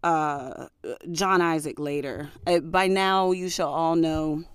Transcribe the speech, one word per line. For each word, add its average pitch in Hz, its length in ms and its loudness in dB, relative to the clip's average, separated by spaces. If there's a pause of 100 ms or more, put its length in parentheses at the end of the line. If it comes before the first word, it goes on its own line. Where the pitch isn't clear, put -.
uh, 151 640 -2 (460)
John 185 280 2
Isaac 160 380 0
later. 143 500 -6 (180)
Uh, 175 120 4
by 185 300 2
now, 190 420 4
you 185 180 -2
shall 170 240 -2
all 165 220 2
know 156 480 0 (120)